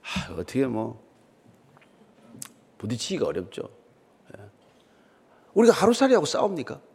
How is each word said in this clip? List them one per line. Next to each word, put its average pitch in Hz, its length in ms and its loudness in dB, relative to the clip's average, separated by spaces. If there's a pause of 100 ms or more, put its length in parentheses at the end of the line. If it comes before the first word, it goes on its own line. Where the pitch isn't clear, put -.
아, - 300 -10
어떻게 92 340 -2
뭐 110 340 -6 (1800)
부딪히기가 117 480 -6
어렵죠. 87 380 -8 (760)
예. 104 40 -20 (1120)
우리가 214 200 8
하루살이하고 226 520 4
싸웁니까? 147 540 -4 (160)